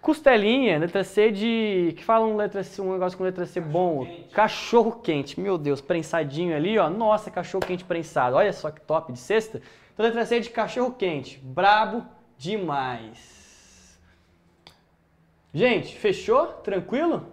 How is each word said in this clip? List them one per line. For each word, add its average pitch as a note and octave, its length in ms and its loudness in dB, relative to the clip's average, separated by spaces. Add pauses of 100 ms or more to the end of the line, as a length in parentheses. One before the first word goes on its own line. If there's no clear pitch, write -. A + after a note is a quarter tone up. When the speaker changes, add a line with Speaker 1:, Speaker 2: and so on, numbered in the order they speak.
Speaker 1:
Costelinha, A#3+ 760 4
letra F3 240 0
C G#3 260 4
de, G#3 680 0
que - 60 -20
fala A3+ 220 4
um G#3+ 120 0
letra G#3 260 -2
C, F#3 180 -10
um F#3 120 -2
negócio F3+ 240 -2
com F#3+ 60 -4
letra F3+ 220 -2
C - 140 -6
bom. E3 400 0
Speaker 2:
Cachorro B2 160 -8
quente. - 180 -20
Speaker 1:
Cachorro A3 600 2
quente, D3 460 -4
meu F#3+ 180 -2
Deus, C#3+ 240 -2
prensadinho E3 760 -2
ali, G3+ 240 2
ó. D#3+ 100 4
Nossa, G#3+ 400 0
cachorro F3+ 360 -4
quente F3+ 180 -6
prensado. D3+ 540 0
Olha G3 160 4
só - 180 -8
que - 80 -20
top D#3 320 -4
de A#2+ 80 -12
cesta. G#3+ 420 -2 (320)
Então, G#3+ 120 -2
letra A3+ 200 0
C A#3+ 140 0
de - 100 -6
cachorro B3 440 -2
quente, D#3 500 -4
brabo G3+ 640 2 (320)
demais. C3 1600 -8 (1500)
Gente, G#3 440 0
fechou? G#3+ 480 0 (180)
Tranquilo? A3 680 -2